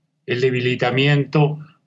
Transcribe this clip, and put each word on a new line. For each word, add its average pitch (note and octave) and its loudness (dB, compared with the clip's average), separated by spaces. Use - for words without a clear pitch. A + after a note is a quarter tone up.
el B2 -4
debilitamiento C3 0